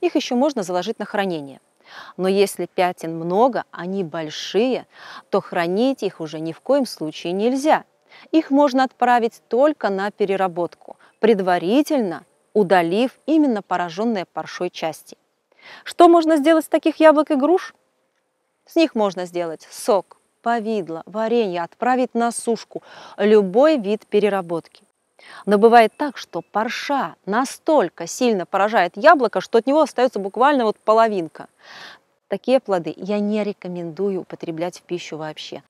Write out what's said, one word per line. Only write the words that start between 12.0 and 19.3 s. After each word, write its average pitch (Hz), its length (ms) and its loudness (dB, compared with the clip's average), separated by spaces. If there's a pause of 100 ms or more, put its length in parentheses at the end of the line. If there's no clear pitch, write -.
удалив 190 560 2 (160)
именно 285 340 2
пораженные 180 640 -4
паршой 165 460 -8
части. - 480 -10 (640)
Что - 260 4
можно 330 280 4
сделать 311 300 2
с - 20 -20
таких 320 320 0
яблок 311 300 6
и 311 60 2
груш? 302 380 0 (920)
С - 100 -8
них 330 180 2
можно 196 300 -2
сделать 175 460 -8